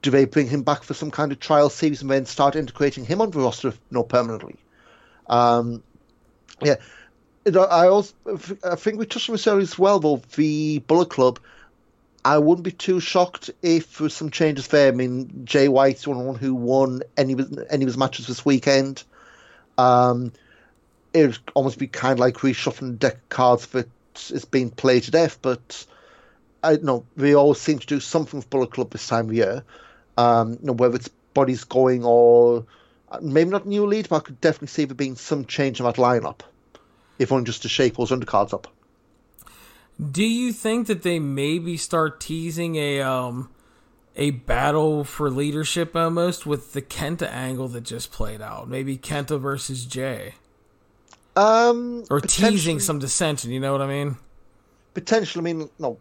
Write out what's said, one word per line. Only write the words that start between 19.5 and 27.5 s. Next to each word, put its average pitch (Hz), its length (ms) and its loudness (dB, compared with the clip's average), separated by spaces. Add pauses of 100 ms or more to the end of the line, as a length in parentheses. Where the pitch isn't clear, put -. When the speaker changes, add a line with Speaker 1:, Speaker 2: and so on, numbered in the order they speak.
Speaker 1:
Um, 123 560 4 (800)
it 160 140 6
would 113 120 -4 (140)
almost 135 240 0
be 135 100 -6
kind 131 260 -2
of 120 60 0
like 123 160 2
reshuffling 131 560 -4
the 113 60 -10
deck 123 180 0
of - 140 -20
cards 123 380 2
that 123 220 -4 (400)
is - 160 -6
being 131 260 -2
played 127 320 2
to 113 80 -8
death, 160 300 2
but - 440 -6 (800)
I 160 120 4
don't 156 80 -6
know, 123 220 -2 (100)
they 143 180 2
always 143 280 6